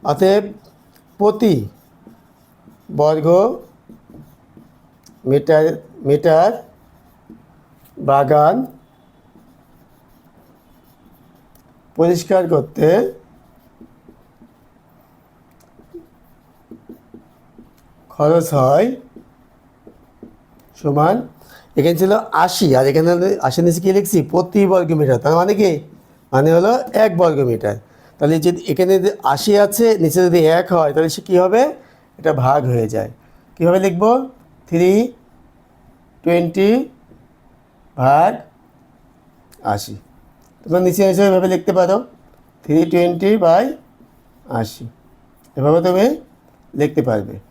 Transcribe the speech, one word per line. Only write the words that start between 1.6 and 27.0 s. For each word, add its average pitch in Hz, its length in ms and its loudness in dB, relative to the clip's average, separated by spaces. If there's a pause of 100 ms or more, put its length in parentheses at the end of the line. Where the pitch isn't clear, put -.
বর্গ 151 300 0 (2000)
মিটার, 147 380 2 (400)
মিটার 160 460 2 (1500)
বাগান 147 680 0 (3250)
পরিষ্কার 175 520 0
করতে 151 380 -2 (4000)
খরচ 165 460 0
হয় 143 320 2 (2000)
সমান, 151 340 0 (600)
এখানে 165 200 0
ছিল 190 160 0 (200)
আশি, 180 340 0 (100)
আর 131 100 2
এখানে 160 240 2 (320)
আশি 135 200 -2
নিচে 170 180 0
কী 190 120 0
লিখছি? 196 300 0
প্রতি 180 440 -2
বর্গ 180 260 0
মিটার। 139 260 0
তার 143 160 0
মানে 180 200 0
কি? 196 160 2 (640)
মানে 139 220 2
হলো 185 180 2 (200)
এক 214 240 2